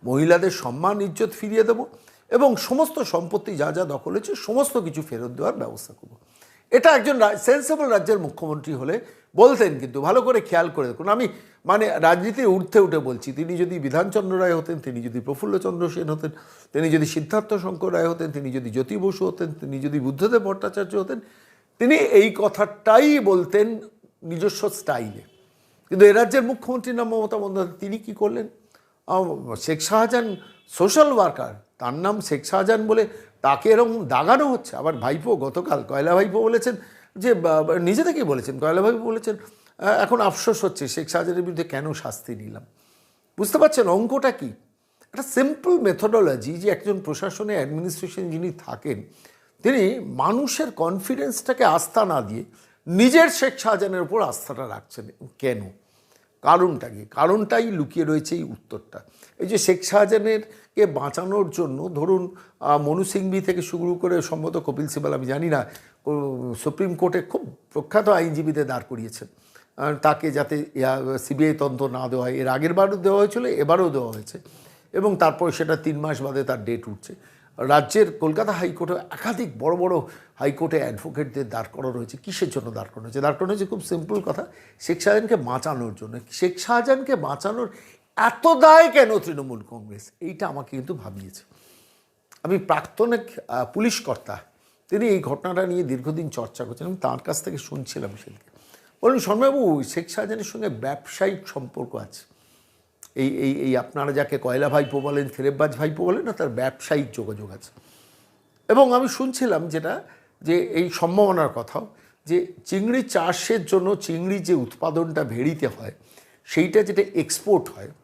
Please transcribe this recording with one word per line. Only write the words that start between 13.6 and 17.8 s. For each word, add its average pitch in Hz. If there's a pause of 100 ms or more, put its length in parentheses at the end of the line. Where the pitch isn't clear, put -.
বিধানচন্দ্র 185
রায় 180
হতেন, 160
তিনি 123
যদি 120
প্রফুল্লচন্দ্র 175
সেন 170
হতেন, 156 (440)
তিনি 160
যদি 156
সিদ্ধার্থ 185
শঙ্কর 185